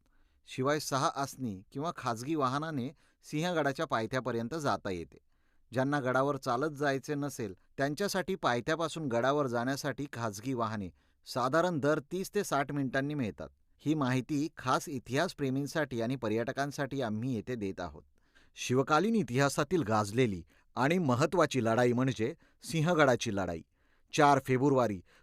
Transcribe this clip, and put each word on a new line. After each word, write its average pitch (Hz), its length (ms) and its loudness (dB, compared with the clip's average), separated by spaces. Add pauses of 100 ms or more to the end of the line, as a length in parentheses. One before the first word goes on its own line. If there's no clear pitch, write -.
(500)
शिवाय 143 300 -2
सहा 143 360 0
आसनी 123 460 -6 (100)
किंवा 151 260 -6
खाजगी 127 380 -4
वाहनाने 139 540 -2 (360)
सिंहगडाच्या 156 600 -2
पायथ्यापर्यंत 117 720 -2
जाता 113 360 -2
येते. 85 260 -8 (540)
ज्यांना 139 280 0
गडावर 131 380 0
चालत 139 400 -2
जायचे 143 380 -2
नसेल, 131 380 -6 (240)
त्यांच्यासाठी 185 580 -2
पायथ्यापासून 151 720 0
गडावर 131 400 2
जाण्यासाठी 131 680 -2
खाजगी 117 400 -4
वाहने 107 360 -4 (380)
साधारण 156 520 2
दर 151 200 2 (120)
तीस 180 240 -6
ते 202 80 0
साठ 143 280 -2
मिनिटांनी 139 420 -2
मिळतात. 104 360 -4 (340)
ही 147 100 2
माहिती 139 540 0 (100)
खास 139 320 -2
इतिहासप्रेमींसाठी 139 1120 -2
आणि 123 140 -2
पर्यटकांसाठी 131 840 -2
आम्ही 117 340 -2
येथे 123 200 -6
देत 95 260 -4
आहोत. 78 220 -10 (540)
शिवकालीन 156 580 2
इतिहासातील 143 680 2
गाजलेली 107 580 2 (360)
आणि 147 200 2
महत्त्वाची 143 680 2
लढाई 117 280 4
म्हणजे 123 400 0 (300)
सिंहगडाची 147 720 4
लढाई. 87 260 -2 (520)
चार 143 320 6
फेब्रुवारी 127 540 4 (240)